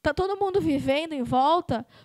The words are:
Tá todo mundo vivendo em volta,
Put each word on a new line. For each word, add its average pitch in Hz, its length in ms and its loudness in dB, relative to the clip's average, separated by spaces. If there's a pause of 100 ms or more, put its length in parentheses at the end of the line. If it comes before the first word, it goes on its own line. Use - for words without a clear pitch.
Tá 294 140 0
todo 381 200 0
mundo 392 240 0
vivendo 302 540 0
em 277 80 -4
volta, 262 640 0 (200)